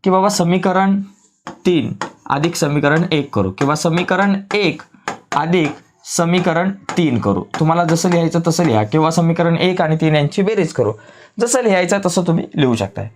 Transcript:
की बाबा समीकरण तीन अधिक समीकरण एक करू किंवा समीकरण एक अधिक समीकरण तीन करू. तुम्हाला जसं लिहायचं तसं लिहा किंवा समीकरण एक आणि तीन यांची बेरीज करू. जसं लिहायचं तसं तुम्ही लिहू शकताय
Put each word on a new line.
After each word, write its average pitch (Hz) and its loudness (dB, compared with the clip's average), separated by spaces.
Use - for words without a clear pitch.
की 190 2
बाबा 190 2
समीकरण 190 0
तीन 151 0
अधिक 156 -2
समीकरण 147 0
एक 147 -2
करू 92 0
किंवा 143 0
समीकरण 180 0
एक 180 0
अधिक 160 0
समीकरण 175 0
तीन 156 -2
करू. 92 0
तुम्हाला 165 2
जसं 170 0
लिहायचं 170 0
तसं 170 0
लिहा 110 2
किंवा 156 2
समीकरण 165 2
एक 180 0
आणि 156 0
तीन 156 2
यांची 147 0
बेरीज 196 0
करू. 107 0
जसं 240 0
लिहायचं 196 2
तसं 180 0
तुम्ही 170 0
लिहू 127 2
शकताय 101 -6